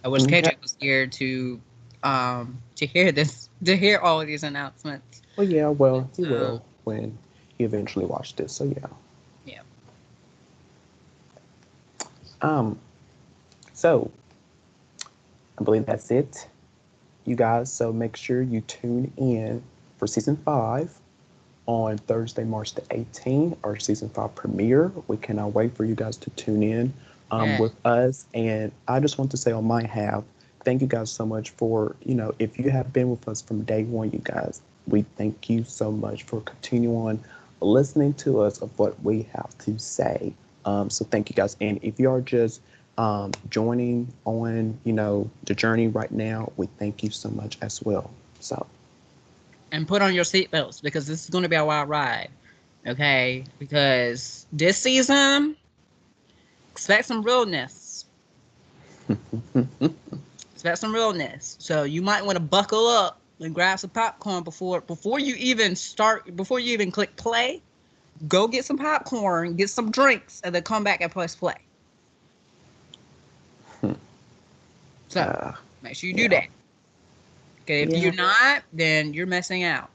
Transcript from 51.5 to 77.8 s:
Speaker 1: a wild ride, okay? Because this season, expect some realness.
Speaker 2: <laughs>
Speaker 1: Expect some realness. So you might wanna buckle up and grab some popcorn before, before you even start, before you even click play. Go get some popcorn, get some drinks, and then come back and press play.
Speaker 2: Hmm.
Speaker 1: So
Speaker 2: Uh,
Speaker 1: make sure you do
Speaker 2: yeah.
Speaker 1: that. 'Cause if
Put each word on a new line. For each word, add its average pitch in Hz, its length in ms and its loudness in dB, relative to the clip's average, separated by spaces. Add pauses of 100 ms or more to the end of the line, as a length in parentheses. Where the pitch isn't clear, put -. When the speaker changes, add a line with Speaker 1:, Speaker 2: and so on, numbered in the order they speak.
Speaker 1:
a 156 80 4
wild 151 240 0
ride, 143 400 -2 (580)
okay? 131 580 2 (140)
Because 135 920 0
this 160 240 4
season, 277 800 4 (1160)
expect 214 340 2
some 226 160 -2
realness. 208 840 0 (1040)
Speaker 2:
<laughs> - 460 -6 (1000)
Speaker 1:
Expect 170 260 -2
some 220 160 -4
realness. 180 640 -2
So 151 260 0
you 156 180 -2
might 202 220 0
wanna 190 160 0
buckle 202 460 2
up 214 340 4 (200)
and 160 140 -8
grab 185 240 2
some 196 120 -10
popcorn 208 540 -4
before, 180 380 -4
before 202 360 -4
you 269 180 -2
even 220 380 2
start, 214 640 0
before 220 240 -2
you 240 140 -2
even 202 180 0
click 202 240 -4
play. 240 460 -2 (680)
Go 190 180 4
get 247 200 -2
some 285 100 -2
popcorn, 202 800 0
get 202 140 0
some 226 200 -2
drinks, 262 540 2
and 175 100 -4
then 175 80 0
come 208 220 -2
back 196 160 0
and 165 100 -2
press 170 240 -4
play. - 220 -4 (2250)
Speaker 2:
Hmm. 101 140 -2 (1120)
Speaker 1:
So 180 140 -2
Speaker 2:
Uh, - 340 -4 (260)
Speaker 1:
make - 140 -14
sure 180 120 -6
you 180 60 -4
do 208 100 2
Speaker 2:
yeah. 233 40 2
Speaker 1:
that. 170 180 2 (1200)
'Cause 151 100 0
if 151 140 2